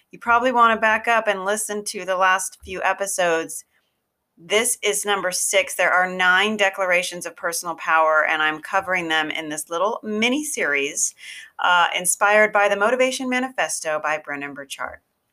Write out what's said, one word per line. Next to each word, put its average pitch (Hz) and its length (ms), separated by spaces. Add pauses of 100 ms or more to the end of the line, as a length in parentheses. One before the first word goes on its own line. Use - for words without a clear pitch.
you 170 100
probably 240 340
want 233 200
to 214 60
back 220 300
up 226 180
and 196 160
listen 208 420
to 196 200
the 185 100
last 185 480
few 185 180
episodes. 180 840 (720)
This 208 440
is 202 220
number 196 280
six. 185 440
There 180 160
are 185 180
nine 185 460
declarations 180 680
of 165 100
personal 170 400
power, 160 500
and 160 160
I'm 156 200
covering 180 480
them 156 220
in 156 180
this 151 200
little 185 320
mini 233 440
series, 147 680 (460)
uh, 180 340
inspired 208 600
by 208 160
the 202 80
Motivation 254 500
Manifesto 196 720
by 151 180
Brendon 143 360
Burchard. 139 460 (340)